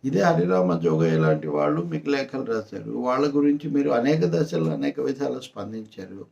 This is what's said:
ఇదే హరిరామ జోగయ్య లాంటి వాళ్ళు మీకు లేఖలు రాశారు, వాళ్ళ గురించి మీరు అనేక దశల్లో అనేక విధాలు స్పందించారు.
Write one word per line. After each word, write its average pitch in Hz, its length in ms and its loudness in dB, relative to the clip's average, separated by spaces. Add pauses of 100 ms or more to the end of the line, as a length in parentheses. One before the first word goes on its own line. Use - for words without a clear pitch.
ఇదే 160 240 2
హరిరామ 90 560 2
జోగయ్య 80 400 2
లాంటి 78 240 2 (100)
వాళ్ళు 147 240 0 (100)
మీకు 143 220 -4
లేఖలు 135 380 -4
రాశారు, 107 380 -6 (180)
వాళ్ళ 131 160 2 (140)
గురించి 147 380 2
మీరు 143 140 2 (100)
అనేక 151 220 2 (120)
దశల్లో 160 440 0
అనేక 139 220 -4
విధాలు 135 400 -4 (100)
స్పందించారు. 101 800 -12